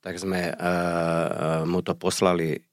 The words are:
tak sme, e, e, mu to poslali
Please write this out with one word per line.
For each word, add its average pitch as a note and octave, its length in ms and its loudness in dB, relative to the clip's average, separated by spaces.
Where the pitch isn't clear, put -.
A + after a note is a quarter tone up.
tak F2+ 160 -10
sme, F#2 260 -2
e, F2 100 -2
e, - 120 -8
mu F2 180 0
to E2+ 140 -4
poslali F2 640 2